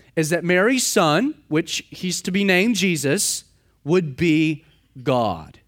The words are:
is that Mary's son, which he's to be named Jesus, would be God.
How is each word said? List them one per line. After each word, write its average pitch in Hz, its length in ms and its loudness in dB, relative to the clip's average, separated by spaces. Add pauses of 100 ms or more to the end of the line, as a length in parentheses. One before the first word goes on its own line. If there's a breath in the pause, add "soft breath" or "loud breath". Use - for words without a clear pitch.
(160 soft breath)
is 156 140 0
that 170 120 -2
Mary's 185 440 2
son, 190 480 2 (140)
which - 420 -4
he's - 320 -8
to - 80 -4
be 202 140 0
named 196 320 2
Jesus, 170 680 -2 (400)
would 156 320 0
be 156 480 0 (380 soft breath)
God. 110 640 -2